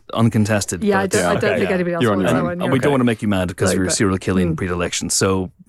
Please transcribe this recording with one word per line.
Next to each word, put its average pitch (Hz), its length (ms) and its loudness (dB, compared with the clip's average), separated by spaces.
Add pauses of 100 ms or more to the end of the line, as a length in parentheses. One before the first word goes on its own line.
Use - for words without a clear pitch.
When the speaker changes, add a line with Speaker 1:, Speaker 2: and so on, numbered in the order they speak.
(140)
Speaker 1:
uncontested. 104 680 0
Speaker 2:
Yeah, 196 160 2
I - 40 -2
Speaker 1:
but 185 60 -4
Speaker 2:
don't, 180 140 2
I - 100 2
don't 214 160 0
Speaker 3:
Okay. - 100 0
Speaker 2:
think 202 120 0
anybody 175 220 -2
else 170 80 -2
Speaker 4:
You're 113 100 2
on 98 60 2
Speaker 2:
wants 90 120 2
Speaker 4:
your 82 40 2
Speaker 2:
that 80 80 0
Speaker 4:
own. 82 160 -4
Speaker 2:
one. 90 40 -4
Speaker 1:
And 90 100 0
we - 60 2
don't 131 120 0
Speaker 3:
Okay. - 20 2
Speaker 1:
wanna 131 120 2
make 117 180 0
you 107 60 -2
mad 92 280 0
'cause 95 140 0
Speaker 2:
Like, 92 60 0
Speaker 1:
you're 95 80 0
a 90 40 0
Speaker 2:
but 82 80 -2
Speaker 1:
serial 95 220 2
killing 92 340 0
Speaker 2:
Mm. 80 40 -2
Speaker 1:
predilection. 87 540 -4
So 95 400 0 (180)